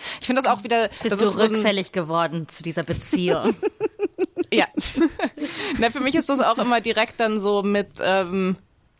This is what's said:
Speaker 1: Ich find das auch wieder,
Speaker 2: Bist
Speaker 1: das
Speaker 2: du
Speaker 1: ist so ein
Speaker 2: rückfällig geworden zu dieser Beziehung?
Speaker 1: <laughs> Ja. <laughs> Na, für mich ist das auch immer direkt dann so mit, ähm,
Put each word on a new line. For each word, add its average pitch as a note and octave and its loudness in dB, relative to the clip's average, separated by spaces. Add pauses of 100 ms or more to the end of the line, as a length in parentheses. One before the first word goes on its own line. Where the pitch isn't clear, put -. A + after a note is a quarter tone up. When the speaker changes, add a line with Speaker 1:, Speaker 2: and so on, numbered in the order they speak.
(200)
Speaker 1:
Ich - -4
find B3 0
das C4 2
auch A3 2
wieder, A#3 2 (120)
Speaker 2:
Bist A3 -2
Speaker 1:
das G3 0
Speaker 2:
du A3 4
Speaker 1:
ist G3+ 4
so - 0
ein G#3+ 4
Speaker 2:
rückfällig G#3+ 0
geworden E3 -2
zu - -12
dieser E3 -4
Beziehung? F3 0
Speaker 1:
<laughs> G4 -2 (880)
Ja. - 4 (580)
<laughs> D4 -4
Na, A#3 2
für C#4 -4
mich C4 0
ist E4 0
das C#4 2
auch A3+ 2
immer A#3+ 2
direkt A3+ -2
dann A3 0
so G3+ 2
mit, G3+ 0 (140)
ähm, F#3 2 (420)